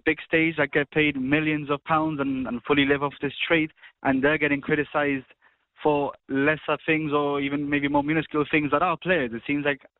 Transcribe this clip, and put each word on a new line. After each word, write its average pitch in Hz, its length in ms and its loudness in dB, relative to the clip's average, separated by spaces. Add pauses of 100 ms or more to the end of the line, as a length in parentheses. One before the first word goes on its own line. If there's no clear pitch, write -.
big 156 160 0
stage 160 360 0
that 143 140 -2
get 147 200 -2
paid 147 280 0
millions 151 520 -2
of 143 120 -4
pounds 156 360 0
and, 135 260 -2
and 120 160 -6
fully 143 240 2
live 139 160 2
off 143 120 -2 (100)
this 139 100 -2 (140)
trade, 160 240 2 (320)
and 135 200 2
they're 151 140 4
getting 143 240 0
criticised 143 640 0 (560)
for 147 320 2 (160)
lesser 147 560 0
things 156 260 0
or 143 300 0
even 143 280 -4
maybe 143 200 0
more 143 140 2
minuscule 151 460 -2
things 151 220 0
that 147 100 2
are 175 140 0
players. 156 380 -2
It 117 120 -8
seems 143 200 -4
like 143 160 -2 (180)